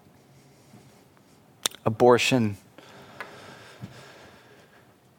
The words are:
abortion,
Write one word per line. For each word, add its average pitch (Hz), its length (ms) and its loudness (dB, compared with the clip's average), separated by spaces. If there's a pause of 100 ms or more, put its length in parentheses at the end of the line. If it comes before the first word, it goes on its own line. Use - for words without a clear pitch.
(1800)
abortion, 117 720 2 (2500)